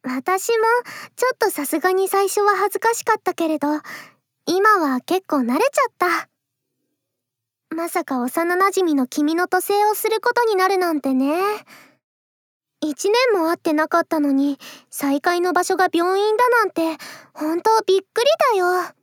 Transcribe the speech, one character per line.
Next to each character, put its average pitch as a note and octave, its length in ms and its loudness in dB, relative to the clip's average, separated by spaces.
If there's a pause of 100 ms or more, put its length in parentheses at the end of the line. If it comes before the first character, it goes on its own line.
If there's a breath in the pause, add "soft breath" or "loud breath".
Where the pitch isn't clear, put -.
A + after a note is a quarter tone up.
私 C4+ 480 -4
も、 A4+ 140 2 (520 loud breath)
ち - 80 0
ょ B4+ 80 2
っ - 60 -8
と G#4+ 100 0
さ D4 160 -4
す D#4 160 -2
が F#4 120 0
に F#4+ 160 0
最 G4 200 2
初 G#4 140 0
は G4+ 120 4
恥 F#4+ 200 -2
ず G4+ 60 -6
か A#4 120 2
し - 100 -6
か A4 160 0
っ - 40 -18
た - 100 -2
け E4 160 -2
れ D#4 100 -2
ど、 C#4+ 100 -2 (760 loud breath)
今 G4 340 4
は C#4+ 220 0
結 F#4 260 -2
構 D4+ 120 0
慣 B3 160 0
れ D#4 60 0
ち C5+ 180 0
ゃ C5+ 100 2
っ - 80 -10
た。 E4+ 320 -2 (1400)
ま E4 180 -4
さ E4+ 160 -4
か C4 160 -4
幼 E4 340 -2
馴 F#4+ 180 2
染 F4+ 220 2
の C4+ 140 0
君 D4+ 260 0
の F4 140 0
土 F#4 80 0
星 F#4 160 -2 (140)
を G#4 100 2
す A4 120 -4
る G#4+ 120 0
こ A#4+ 120 -2
と A#4+ 120 2
に A4 100 2
な F#4 140 2
る G4 100 2
な F4 140 0
ん D4+ 80 -2
て C4+ 120 -2
ね。 C#4 300 0 (1400 loud breath)
一 D#4 300 -4
年 A#4+ 220 2
も E4 160 0
会 E4+ 80 0
っ - 20 -20
て E4 140 -2
な D#4 160 0
か E4+ 120 2
っ E4 60 -4
た D#4+ 140 -2
の C#4+ 100 0
に、 C#4 300 0 (300 loud breath)
再 C#4+ 300 -2
会 F4 200 0
の F4+ 120 0
場 F4+ 120 2
所 F#4+ 120 -2
が F#4 160 2
病 F4+ 280 0
院 G#4+ 160 0
だ A#4+ 140 2
な A#4 160 4
ん F#4 40 -2
て、 E4+ 120 -4 (500 loud breath)
本 D#4+ 300 -4
当 A4 80 2 (140)
び F#4+ 120 4
っ - 20 4
く - 220 -4
り A#4+ 60 2 (260)
だ G4+ 60 2
よ。 F4+ 440 0